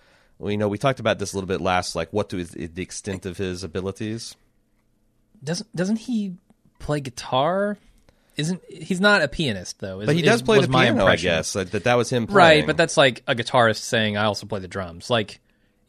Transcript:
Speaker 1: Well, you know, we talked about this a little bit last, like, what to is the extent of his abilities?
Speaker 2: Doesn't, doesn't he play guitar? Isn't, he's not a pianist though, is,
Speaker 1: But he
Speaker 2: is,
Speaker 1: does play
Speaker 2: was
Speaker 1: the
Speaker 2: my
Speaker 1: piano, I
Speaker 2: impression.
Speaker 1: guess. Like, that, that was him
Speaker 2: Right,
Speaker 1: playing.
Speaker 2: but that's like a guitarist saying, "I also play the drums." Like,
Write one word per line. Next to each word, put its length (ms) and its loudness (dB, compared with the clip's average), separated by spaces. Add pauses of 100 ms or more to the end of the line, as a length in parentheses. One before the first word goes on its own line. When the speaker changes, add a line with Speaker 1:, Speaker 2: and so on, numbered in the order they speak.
(400)
Speaker 1:
Well, 120 -6
you 60 -2
know, 100 0
we 100 -2
talked 220 -2
about 200 0
this 140 -6
a 40 -6
little 100 -4
bit 140 -2
last, 340 -2
like, 160 -6
what 180 -4
to 80 -8
is 140 -6
the 300 -10
extent 440 -10
of 120 -8
his 260 -6
abilities? 720 -8 (1080)
Speaker 2:
Doesn't, 320 -8
doesn't 220 -2
he 360 -6 (460)
play 200 -4
guitar? 800 -2 (580)
Isn't, 320 -4
he's 320 -6
not 220 6
a 80 0
pianist 500 -4
though, 220 -10
is, 60 -2
Speaker 1:
But 80 4
he 60 2
Speaker 2:
is, 60 2
Speaker 1:
does 140 4
play 160 4
Speaker 2:
was 100 4
Speaker 1:
the 60 0
Speaker 2:
my 140 6
Speaker 1:
piano, 120 2
I 40 2
Speaker 2:
impression. 260 2
Speaker 1:
guess. 260 -2
Like, 140 -2
that, 160 -4
that 100 4
was 140 0
him 160 0
Speaker 2:
Right, 300 8
Speaker 1:
playing. 100 4
Speaker 2:
but 100 -2
that's 220 2
like 300 4
a 80 -2
guitarist 420 2
saying, 400 0
"I 80 0
also 200 -2
play 140 -8
the 80 -10
drums." 420 -10
Like, 300 -2 (500)